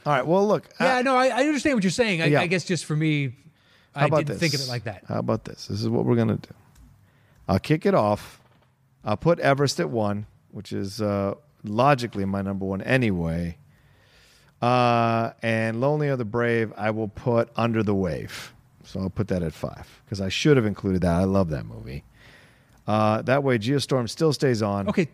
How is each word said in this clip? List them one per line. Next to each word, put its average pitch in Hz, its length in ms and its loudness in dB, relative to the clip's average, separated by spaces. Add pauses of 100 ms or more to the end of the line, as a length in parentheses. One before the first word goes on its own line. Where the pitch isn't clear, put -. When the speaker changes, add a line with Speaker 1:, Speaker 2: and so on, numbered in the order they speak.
Speaker 1:
All 147 80 0
right, 131 140 2
well, 190 200 4
look, 190 180 2 (160)
Speaker 2:
Yeah, 254 160 4
Speaker 1:
I 254 60 2
Speaker 2:
no, 262 140 2
I, 254 120 4
I 247 160 0
understand 294 320 2
what 190 80 2
you're 190 80 2
saying. 208 280 0
I, 165 60 0
Speaker 1:
Yeah. 147 140 4
Speaker 2:
I 185 80 0
guess - 160 -2
just 175 200 -4
for 156 120 -2
me, 147 400 0 (580)
Speaker 1:
How 143 80 -2
Speaker 2:
I - 40 6
Speaker 1:
about 151 200 0
Speaker 2:
didn't 104 140 -6
think 156 140 0
of 139 60 -4
Speaker 1:
this? 131 80 -8
Speaker 2:
it - 40 -10
like 120 120 -6
that. - 240 -10
Speaker 1:
How 110 120 -4
about 113 240 -4
this? - 240 -14
This 101 120 -6
is 113 80 -4
what 117 160 0
we're 123 120 2
gonna 113 200 0
do. - 140 -16 (1000)
I'll - 120 2
kick - 260 0
it 202 80 4
off. 107 460 0 (640)
I'll 104 120 -2
put 170 220 2
Everest 135 400 2
at 170 120 -2
one, 104 360 -2 (240)
which - 220 -14
is, 101 280 -6
uh, 101 340 -2 (280)
logically 117 600 0
my 98 180 -2
number 98 240 -4
one 95 160 -4
anyway. 87 760 0 (1040)
Uh, 120 680 2 (120)
and 113 380 -2
Lonely 147 280 0
Are 135 80 0
the 123 80 -4
Brave, 117 520 0
I 107 140 -2
will 110 180 -4
put 117 480 0
under 113 260 2
the 101 120 2
wave. 78 580 -4 (320)
So - 160 -10
I'll 95 100 -4
put 95 180 -4
that 90 140 0
at 80 100 -4
five, - 340 -10 (220)
'cause 98 120 -8
I 95 80 -4
should 147 280 4
have 117 100 4
included 95 360 0
that. 85 120 2
I 90 100 2
love 95 260 2
that 65 160 -6
movie. 117 380 -12 (840)
Uh, 107 360 2
that 139 220 2
way, 127 140 2
Geostorm 127 500 0
still 160 240 0
stays 127 300 2
on. 101 260 0
Speaker 2:
Okay, 202 260 0